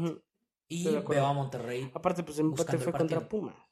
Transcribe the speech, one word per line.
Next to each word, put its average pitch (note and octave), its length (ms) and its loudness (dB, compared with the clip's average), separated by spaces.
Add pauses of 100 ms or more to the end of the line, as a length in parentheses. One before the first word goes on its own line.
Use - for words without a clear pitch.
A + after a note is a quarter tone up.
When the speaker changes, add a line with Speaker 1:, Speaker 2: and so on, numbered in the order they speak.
Speaker 1:
Ujú. E3 200 -2 (460)
Speaker 2:
Y E3 100 -6
Speaker 1:
Estoy E3+ 160 2
de D3 60 2
acuerdo. C#3 220 2
Speaker 2:
veo C#3 80 4
a C#3+ 40 2
Monterrey C3 580 -4
Speaker 1:
Aparte, F3 300 0
pues, D3+ 160 -6
el D#3 80 4
empate D#3 160 2
Speaker 2:
buscando E3 160 0
el E3+ 120 0
Speaker 1:
fue D#3 80 -2
contra E3 220 2
Speaker 2:
partido. G#3+ 200 -4
Speaker 1:
Pumas. C#3+ 160 -8 (160)